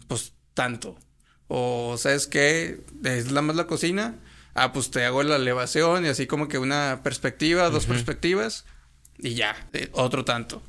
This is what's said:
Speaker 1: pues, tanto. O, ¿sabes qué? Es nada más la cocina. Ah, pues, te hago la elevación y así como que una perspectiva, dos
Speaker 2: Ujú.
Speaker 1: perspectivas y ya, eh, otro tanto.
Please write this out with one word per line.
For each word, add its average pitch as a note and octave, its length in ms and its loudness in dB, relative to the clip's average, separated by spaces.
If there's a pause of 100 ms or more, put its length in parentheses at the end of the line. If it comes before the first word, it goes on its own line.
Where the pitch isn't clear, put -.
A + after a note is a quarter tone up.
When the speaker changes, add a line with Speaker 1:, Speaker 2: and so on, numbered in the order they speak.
Speaker 1:
pues, - 240 -4 (220)
tanto. A#2+ 420 -4 (520)
O, A#2+ 500 -2
¿sabes C#3 280 2
qué? D3+ 540 2 (240)
Es B2 220 0
nada C#3 160 2
más D#3 140 0
la E3+ 100 0
cocina. F3+ 500 -2 (380)
Ah, B2+ 180 2
pues, C3+ 180 -2
te B2 140 0
hago B2+ 180 2
la D3 140 4
elevación C#3 680 2
y D#3 40 2
así C3 180 0
como D3 220 -2
que C#3+ 100 -2
una C3+ 440 0
perspectiva, D#3 680 2
dos D#3 140 2
Speaker 2:
Ujú. B2+ 100 0
Speaker 1:
perspectivas E3+ 720 -2 (540)
y A#2+ 160 -6
ya, G#2+ 380 -2
eh, C#3+ 200 -4
otro B2+ 320 0
tanto. A#2 440 -4